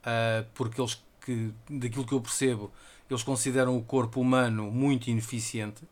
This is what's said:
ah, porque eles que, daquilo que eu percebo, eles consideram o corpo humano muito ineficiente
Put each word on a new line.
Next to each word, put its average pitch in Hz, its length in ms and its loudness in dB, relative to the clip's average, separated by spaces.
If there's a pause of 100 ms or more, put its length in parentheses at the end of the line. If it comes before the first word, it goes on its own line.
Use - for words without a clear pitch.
ah, 113 400 0 (100)
porque 117 280 -4
eles 113 200 -2 (240)
que, 113 280 -2 (160)
daquilo 127 360 -4
que 117 80 -4
eu 131 80 2
percebo, 117 500 -2 (380)
eles 120 140 -2
consideram 127 540 2
o 113 60 -2
corpo 120 380 0
humano 120 500 4
muito 131 380 2
ineficiente 110 840 -4